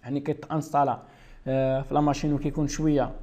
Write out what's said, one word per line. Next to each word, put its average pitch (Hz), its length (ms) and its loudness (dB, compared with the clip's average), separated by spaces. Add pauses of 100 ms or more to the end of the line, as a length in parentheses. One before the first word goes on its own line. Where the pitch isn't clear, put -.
يعني 139 160 -4
كيتانستالا، 143 800 0 (480)
آه، 131 340 2
في - 120 -8
لا 147 80 4
ماشين 147 320 2
وكيكون 143 340 -2
شويه 143 440 2 (120)